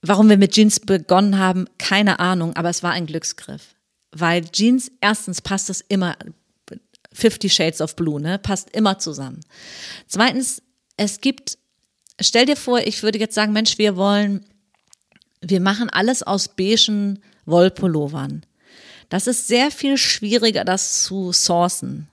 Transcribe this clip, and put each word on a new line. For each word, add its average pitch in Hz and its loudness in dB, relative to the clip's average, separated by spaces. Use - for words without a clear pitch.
Warum 208 6
wir 208 10
mit 196 6
Jeans 214 4
begonnen 196 2
haben, 185 0
keine 196 2
Ahnung, 175 0
aber 170 -2
es 170 -4
war 175 -2
ein 170 -4
Glücksgriff. - -12
Weil 170 0
Jeans, 247 0
erstens 202 -2
passt - -4
es 185 -8
immer, 185 -2
Fifty - 0
Shades 165 0
of 156 -6
Blue, 151 -2
ne, 175 -4
passt 196 -6
immer 196 0
zusammen. 135 -10
Zweitens, 240 -2
es 208 -4
gibt, - -4
stell 247 2
dir 285 2
vor, 247 0
ich - -4
würde 214 -2
jetzt 220 -4
sagen, 214 0
Mensch, 220 0
wir 208 2
wollen, 202 0
wir 180 0
machen 202 0
alles 233 0
aus 196 -2
beigen 202 0
Wollpullovern. 156 0
Das 190 -2
ist - -2
sehr 254 2
viel 277 0
schwieriger, 220 0
das - -2
zu 185 -6
sourcen. 170 -2